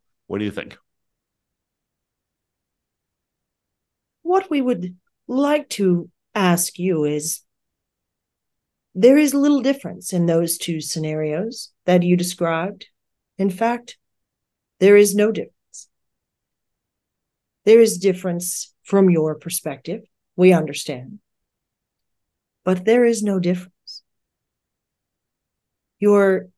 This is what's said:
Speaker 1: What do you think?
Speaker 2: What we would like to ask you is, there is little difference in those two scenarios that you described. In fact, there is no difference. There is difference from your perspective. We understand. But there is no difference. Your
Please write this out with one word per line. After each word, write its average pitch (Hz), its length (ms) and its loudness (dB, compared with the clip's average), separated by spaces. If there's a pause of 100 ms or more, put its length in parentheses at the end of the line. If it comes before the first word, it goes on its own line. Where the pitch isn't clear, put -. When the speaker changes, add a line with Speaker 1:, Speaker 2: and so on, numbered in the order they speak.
(260)
Speaker 1:
What 101 140 -8
do 107 40 -4
you 101 60 -6
think? - 260 -14 (3500)
Speaker 2:
What 381 280 -2
we 294 100 0
would 180 360 -4 (320)
like 285 420 -2
to 180 400 -2 (240)
ask 180 440 0
you 175 260 -2
is, 151 360 -6 (1600)
there 240 200 6
is 294 160 2
little 285 280 2
difference 226 520 -6
in 175 140 0
those 170 320 -2
two 165 220 -8
scenarios 156 920 -8 (160)
that 180 160 4
you 175 140 2
described. 175 720 -6 (500)
In 190 120 -2
fact, 233 460 -6 (840)
there 202 180 6
is 202 180 6
no 208 180 0
difference. - 560 -14 (1800)
There 226 160 6
is 196 180 4
difference 180 720 -4 (120)
from 196 260 4
your 156 240 0
perspective. 160 680 -12 (340)
We 185 160 6
understand. 143 680 -4 (1500)
But 180 200 -2
there 233 200 2
is 233 200 0
no 196 160 -2
difference. 180 320 -4 (2250)
Your 196 600 2